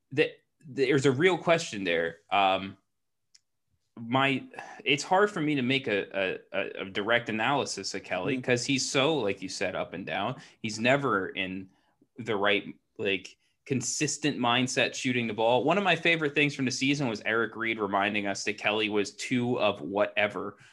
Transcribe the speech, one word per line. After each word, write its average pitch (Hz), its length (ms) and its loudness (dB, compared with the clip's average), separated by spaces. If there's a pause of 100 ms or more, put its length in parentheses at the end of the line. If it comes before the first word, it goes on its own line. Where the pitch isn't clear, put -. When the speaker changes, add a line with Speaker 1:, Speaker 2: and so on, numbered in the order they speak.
(120)
Speaker 1:
the, 139 180 0 (380)
there's 135 400 2
a 139 40 6
real 170 260 4
question 165 460 0
there. 82 340 0 (140)
Um, 95 460 2 (1200)
my, 131 440 2 (400)
it's 143 200 2
hard 208 280 4
for 180 100 -4
me 151 140 0
to 135 80 0
make 131 240 0
a, 101 260 2
a, 95 240 0 (160)
a, - 280 -4
a 95 40 -6
direct 107 440 0
analysis 110 640 -2
of 95 80 -10
Kelly 95 340 -4
Speaker 2:
Mm. 127 60 -6
Speaker 1:
'cause 123 220 0
he's 131 220 0
so, 143 280 2
like 101 260 -2
you 95 80 -8
said, 92 260 -4
up - 180 -6
and 87 120 -8
down. 101 300 -4 (260)
He's 107 180 -6
never 120 500 2
in 95 400 -8 (500)
the 110 160 -4
right, 101 400 2 (240)
like, 98 360 -4 (300)
consistent 139 720 -2
mindset 123 560 2
shooting 123 320 -2
the 113 80 -4
ball. 113 300 4
One 160 160 2
of 208 40 0
my 180 120 4
favorite 160 400 0
things 147 180 2
from 135 120 -2
the 123 60 0
season 139 360 0
was 107 180 -4
Eric 110 300 0
Reed 113 240 -2
reminding 101 480 2
us 98 160 -4
that 104 160 -4
Kelly 107 300 0
was 104 240 0
two 123 460 -2
of 101 220 0
whatever 101 760 -2 (160)